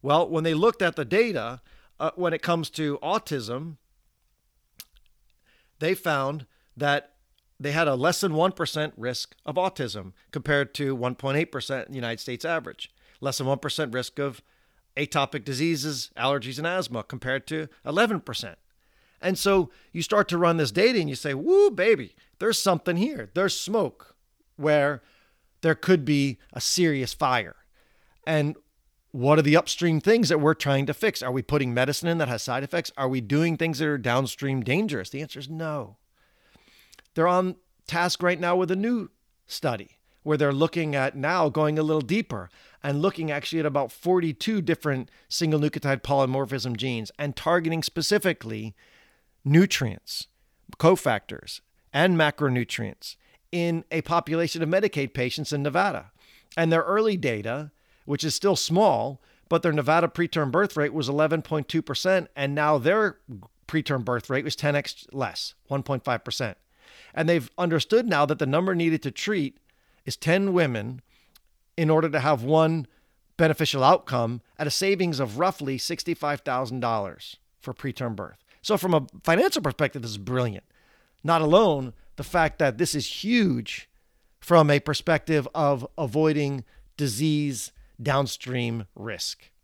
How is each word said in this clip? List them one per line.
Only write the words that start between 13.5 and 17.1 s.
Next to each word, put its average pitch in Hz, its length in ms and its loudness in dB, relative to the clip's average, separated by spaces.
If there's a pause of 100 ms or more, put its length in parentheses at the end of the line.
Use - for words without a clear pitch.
percent 139 340 -4
risk 123 280 -6
of 139 240 -4 (520)
atopic 139 480 -2
diseases, 143 720 -4
allergies, 131 440 -4
and 156 80 -4
asthma 147 340 -4
compared 131 460 -6